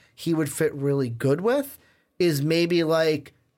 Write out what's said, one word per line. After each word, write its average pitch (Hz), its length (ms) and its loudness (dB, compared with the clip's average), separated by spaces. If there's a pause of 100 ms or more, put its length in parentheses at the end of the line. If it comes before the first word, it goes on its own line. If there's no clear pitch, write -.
(160)
he - 180 -4
would 156 180 -2
fit 156 220 0
really 139 360 -2
good 139 320 0
with, 269 360 -2 (420)
is 160 220 2
maybe 170 420 2
like 160 500 0 (240)